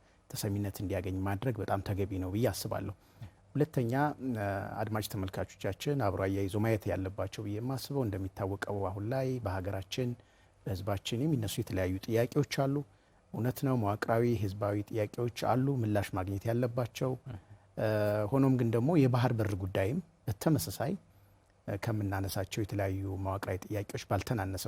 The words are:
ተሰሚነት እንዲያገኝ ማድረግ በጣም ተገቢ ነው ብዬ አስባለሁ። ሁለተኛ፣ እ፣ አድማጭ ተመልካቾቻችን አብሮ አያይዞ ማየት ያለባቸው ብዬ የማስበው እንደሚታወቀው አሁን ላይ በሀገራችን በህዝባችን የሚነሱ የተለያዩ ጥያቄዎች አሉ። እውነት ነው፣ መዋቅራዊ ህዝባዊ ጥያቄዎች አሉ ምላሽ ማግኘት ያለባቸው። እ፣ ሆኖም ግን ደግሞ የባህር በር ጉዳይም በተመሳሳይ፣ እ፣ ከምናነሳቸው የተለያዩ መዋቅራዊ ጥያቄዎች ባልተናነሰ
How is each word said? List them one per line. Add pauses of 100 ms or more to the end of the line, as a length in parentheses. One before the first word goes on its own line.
(300)
ተሰሚነት
እንዲያገኝ
ማድረግ
በጣም
ተገቢ
ነው
ብዬ
አስባለሁ። (540)
ሁለተኛ፣ (400)
እ፣ (300)
አድማጭ
ተመልካቾቻችን
አብሮ
አያይዞ
ማየት
ያለባቸው
ብዬ
የማስበው
እንደሚታወቀው
አሁን
ላይ (120)
በሀገራችን (500)
በህዝባችን
የሚነሱ
የተለያዩ
ጥያቄዎች
አሉ። (580)
እውነት
ነው፣
መዋቅራዊ (120)
ህዝባዊ
ጥያቄዎች
አሉ (100)
ምላሽ
ማግኘት
ያለባቸው። (640)
እ፣ (380)
ሆኖም
ግን
ደግሞ
የባህር
በር
ጉዳይም (260)
በተመሳሳይ፣ (720)
እ፣
ከምናነሳቸው
የተለያዩ (180)
መዋቅራዊ
ጥያቄዎች
ባልተናነሰ